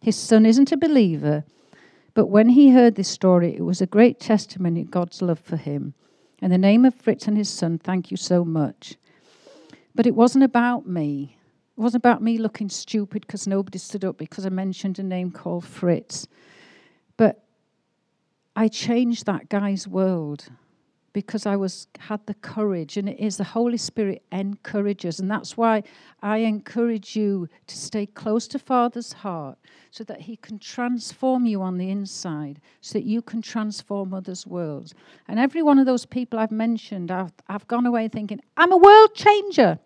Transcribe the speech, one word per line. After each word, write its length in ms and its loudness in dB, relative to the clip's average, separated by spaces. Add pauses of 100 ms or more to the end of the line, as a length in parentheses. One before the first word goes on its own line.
His 160 -2
son 300 4
isn't 260 4
a 40 0
believer, 680 0 (680)
but 120 2
when 240 4
he 200 8
heard 260 8
this 120 -4
story, 480 2
it 60 -8
was 180 -2
a 60 0
great 320 4
testimony 640 -2
of 100 -10
God's 320 -6
love 180 -2
for 160 -10
him. 380 -8 (460)
In 100 -2
the 80 2
name 260 6
of 100 6
Fritz 340 -4
and 80 0
his 120 -2
son, 300 -4
thank 320 -6
you 60 -8
so 280 0
much. 520 -6 (1000)
But 120 2
it 80 2
wasn't 300 4
about 420 0
me. 500 -6 (400)
It 40 -12
wasn't 220 -2
about 200 2
me 160 -2
looking 300 -6
stupid 580 -8
'cause 200 -12
nobody 320 -4
stood 260 -12
up 140 -6
because 260 -12
I 60 -4
mentioned 480 -6
a 40 -8
name 280 -6
called 340 -10
Fritz. 640 -4 (880)
But 260 2 (1120)
I 140 0
changed 580 -2
that 220 -4
guy's 400 -4
world 600 -4 (640)
because 320 -8
I 120 0
was, 320 -6 (100)
had 280 -10
the 80 -10
courage, 640 -6
and 120 -6
it 100 -12
is 180 -6
the 80 -6
Holy 320 -2
Spirit 460 -6 (100)
encourages. 880 -6
And 100 -4
that's 260 -8
why 260 0 (400)
I 160 -4
encourage 760 -4
you 320 -4 (180)
to 100 -20
stay 300 -8
close 420 -6
to 100 -10
Father's 540 -2
heart 460 -12 (320)
so 140 -18
that 180 -18
he 140 -16
can 220 -18
transform 840 -4
you 160 -2
on 160 -4
the 140 -6
inside, 680 -10 (200)
so 180 -8
that 60 -6
you 160 -2
can 220 -10
transform 720 -8
others' 320 -12
worlds. 480 -10 (340)
And 100 -4
every 240 0
one 160 6
of 60 4
those 220 -2
people 320 -8
I've 120 -2
mentioned, 600 -6
I've, 220 -8 (140)
I've 220 -12
gone 160 -2
away 240 -2
thinking, 320 -10 (160)
"I'm 160 4
a 60 6
world 360 10
changer. 720 2